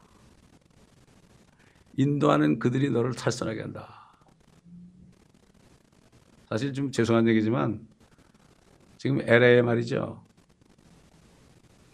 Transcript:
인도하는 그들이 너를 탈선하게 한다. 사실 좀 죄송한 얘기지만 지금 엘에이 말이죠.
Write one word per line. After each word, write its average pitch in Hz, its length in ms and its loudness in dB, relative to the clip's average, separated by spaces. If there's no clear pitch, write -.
인도하는 147 640 2
그들이 131 300 -2
너를 120 240 -2
탈선하게 113 480 -6
한다. - 500 -18
사실 127 240 -6
좀 135 180 -6
죄송한 117 380 2
얘기지만 113 580 -2
지금 131 240 -4
엘에이 120 400 6
말이죠. 120 600 -4